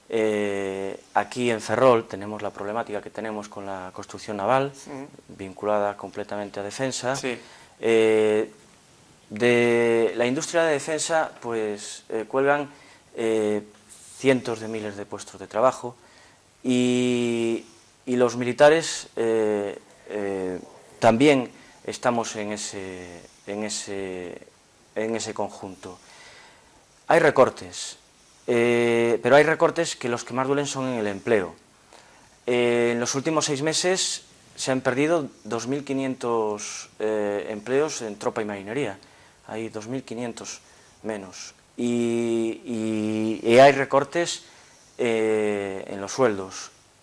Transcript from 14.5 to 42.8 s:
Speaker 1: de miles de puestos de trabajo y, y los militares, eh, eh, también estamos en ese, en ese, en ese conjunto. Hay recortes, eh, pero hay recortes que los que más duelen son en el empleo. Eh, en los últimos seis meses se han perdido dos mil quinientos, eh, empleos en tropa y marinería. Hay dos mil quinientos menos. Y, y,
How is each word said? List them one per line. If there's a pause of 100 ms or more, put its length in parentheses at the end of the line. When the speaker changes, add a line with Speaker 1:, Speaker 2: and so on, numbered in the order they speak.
Speaker 1:
de
miles
de
puestos
de
trabajo (680)
y, (400)
y
los
militares,
eh, (300)
eh, (400)
también (360)
estamos
en
ese, (260)
en
ese, (480)
en
ese
conjunto. (1120)
Hay
recortes, (500)
eh,
pero
hay
recortes
que
los
que
más
duelen
son
en
el
empleo. (880)
Eh,
en
los
últimos
seis
meses (340)
se
han
perdido (160)
dos
mil
quinientos, (100)
eh,
empleos
en
tropa
y
marinería. (480)
Hay
dos
mil
quinientos (400)
menos. (200)
Y,
y,